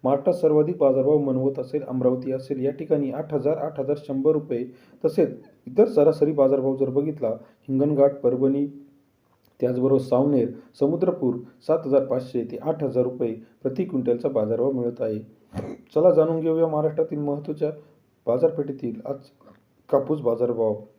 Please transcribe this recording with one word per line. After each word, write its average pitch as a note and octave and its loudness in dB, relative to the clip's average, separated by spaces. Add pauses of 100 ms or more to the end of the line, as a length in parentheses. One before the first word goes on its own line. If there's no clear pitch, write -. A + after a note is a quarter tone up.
महाराष्ट्रात C#3 2
सर्वाधिक D3+ 2
बाजारभाव C#3 4
मनवत C3+ 0
असेल, C3+ -6
अमरावती B2+ 0
असेल, C3 -6
या C#3 0
ठिकाणी C#3+ -2
आठ D3+ -8
हजार, D3 0
आठ D3+ -6
हजार C#3+ -2 (120)
शंभर C3+ 0
रुपये. C3+ -2 (400)
तसेच D#3+ 2 (380)
इतर G#3 4
सरासरी D#3 4
बाजारभाव C3+ 2
जर C3+ 0
बघितला, C#3+ -2 (400)
हिंगणघाट, C#3 2
परभणी, C3+ 0 (920)
त्याचबरोबर B2+ 2
सावनेर, C3 2 (320)
समुद्रपूर D#3 0 (320)
सात D#3+ 2
हजार C3+ 2
पाचशे B2+ -4
ते A#2 -10
आठ D3+ -4
हजार B2 0
रुपये B2 -4 (280)
प्रति C3+ -2
क्विंटलचा B2 -2
बाजारभाव A#2 0
मिळत A#2+ -4
आहे. A2 -4 (760)
चला E3+ 6
जाणून D#3+ 4
घेऊया E3 2
महाराष्ट्रातील D3+ -2
महत्त्वाच्या D3 -4 (560)
बाजारपेठेतील C3+ -2
आज C#3 -6 (720)
कापूस C#3+ 0
बाजारभाव. A#2 0 (180)